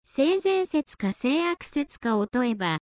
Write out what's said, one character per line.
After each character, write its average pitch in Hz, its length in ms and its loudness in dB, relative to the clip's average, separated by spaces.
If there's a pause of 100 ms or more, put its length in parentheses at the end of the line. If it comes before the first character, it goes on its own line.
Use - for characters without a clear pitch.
性 330 360 2
善 381 280 0
説 - 320 -4
か 196 140 -2
性 320 360 0
悪 349 160 -4
説 - 360 -6
か 226 160 0
を 208 100 0
問 240 240 -2
え 220 40 0
ば 180 300 -2